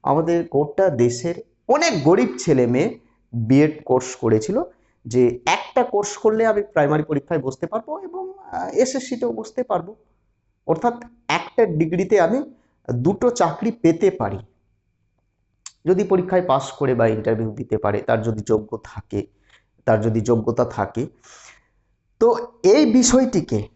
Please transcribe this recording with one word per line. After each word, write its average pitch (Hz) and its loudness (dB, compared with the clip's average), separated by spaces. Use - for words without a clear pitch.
আমাদের 156 2
গোটা 151 0
দেশের 120 0
অনেক 302 2
গরিব 202 4
ছেলে 131 2
মেয়ে 135 0
বিএড 131 4
কোর্স 127 0
করেছিল, 113 0
যে 123 2
একটা - 0
কোর্স 202 -4
করলে 220 0
আমি 208 0
প্রাইমারি 151 0
পরীক্ষায় 151 -4
বসতে 131 -8
পারবো 226 -8
এবং, 370 -10
আহ, - -10
এসএসসিতেও 254 -4
বসতে 220 -8
পারবো, 185 -4
অর্থাৎ 233 0
একটা - 0
ডিগ্রিতে 175 0
আমি 185 2
দুটো 160 0
চাকরি 185 -2
পেতে 165 2
পারি 101 -6
যদি 185 2
পরীক্ষায় 180 0
পাস 135 -2
করে 131 -2
বা 113 2
ইন্টারভিউ 110 -2
দিতে 110 -6
পারে, 104 -2
তার 113 -2
যদি 107 -4
যোগ্য 107 0
থাকে, - -10
তার 110 2
যদি 110 0
যোগ্যতা 117 0
থাকে। 113 -6
তো 226 6
এই 254 6
বিষয়টিকে 240 2